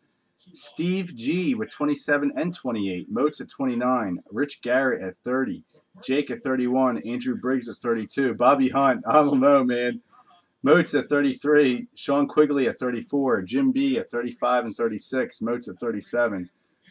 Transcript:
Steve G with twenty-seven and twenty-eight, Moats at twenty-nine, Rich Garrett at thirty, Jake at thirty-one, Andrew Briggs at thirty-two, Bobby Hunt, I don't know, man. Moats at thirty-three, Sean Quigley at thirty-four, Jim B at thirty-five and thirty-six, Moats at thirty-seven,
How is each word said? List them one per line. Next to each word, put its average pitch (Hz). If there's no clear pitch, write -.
Steve 180
G 143
with 107
twenty-seven 147
and 175
twenty-eight, 98
Moats 135
at -
twenty-nine, 123
Rich 131
Garrett 123
at 92
thirty, 123
Jake 139
at 113
thirty-one, 127
Andrew 120
Briggs 123
at 107
thirty-two, 117
Bobby 127
Hunt, 135
I -
don't 139
know, 139
man. 120
Moats 160
at 139
thirty-three, 143
Sean 143
Quigley 139
at -
thirty-four, 123
Jim 127
B 135
at -
thirty-five 120
and 110
thirty-six, 117
Moats 120
at 92
thirty-seven, 107